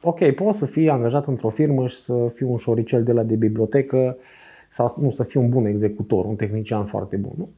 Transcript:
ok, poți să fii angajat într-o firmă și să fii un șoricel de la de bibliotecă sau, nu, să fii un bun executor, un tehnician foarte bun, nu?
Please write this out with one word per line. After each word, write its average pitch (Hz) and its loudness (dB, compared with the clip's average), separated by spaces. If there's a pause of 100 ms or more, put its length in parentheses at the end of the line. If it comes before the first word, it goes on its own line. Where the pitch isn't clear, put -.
ok, 165 2
poți 208 0
să 139 0
fii 156 2
angajat 131 0
într-o 117 -2
firmă 135 0
și 123 -8
să 120 -2
fii 131 -4
un 123 0
șoricel 117 0
de 117 2
la 117 2
de 113 0
bibliotecă 127 0 (560)
sau, 120 -2
nu, 139 2
să 117 -2
fii - -2
un 120 4
bun 120 2
executor, 104 0
un 107 -4
tehnician 107 -4
foarte 98 -6
bun, 101 -6
nu? 160 -8